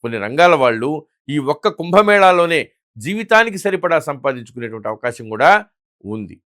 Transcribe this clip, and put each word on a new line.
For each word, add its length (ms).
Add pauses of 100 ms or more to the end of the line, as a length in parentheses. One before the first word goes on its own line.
కొన్ని 180
రంగాల 360
వాళ్ళు 340 (400)
ఈ 80
ఒక్క 300
కుంభమేళాలోనే 1000 (300)
జీవితానికి 600
సరిపడా 420
సంపాదించుకునేటువంటి 880
అవకాశం 420
కూడా 360 (400)
ఉంది. 300 (140)